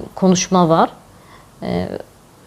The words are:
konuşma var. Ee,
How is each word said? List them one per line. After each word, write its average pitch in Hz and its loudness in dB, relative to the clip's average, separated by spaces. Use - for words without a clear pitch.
konuşma 185 2
var. 175 2
Ee, 90 -6